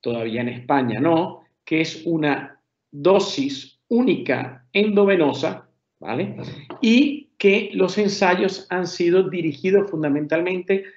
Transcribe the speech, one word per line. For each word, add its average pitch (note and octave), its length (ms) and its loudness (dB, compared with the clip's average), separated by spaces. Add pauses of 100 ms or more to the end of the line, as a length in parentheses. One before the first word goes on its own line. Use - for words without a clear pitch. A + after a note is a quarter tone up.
todavía A#2 400 -4
en A#2+ 80 -2
España B2 520 -2
no, E3 420 0 (220)
que D#3+ 160 -2
es - 240 -6
una D3+ 560 -4 (300)
dosis D3 960 0
única E3+ 840 -2
endovenosa, G3 960 2 (320)
¿vale? A#2+ 360 -6 (440)
Y B3+ 580 2
que G3+ 360 2
los F#3 240 0
ensayos F#3+ 720 0
han F3+ 160 -4
sido F3 420 2
dirigidos F#3 600 0
fundamentalmente E3 960 -2 (120)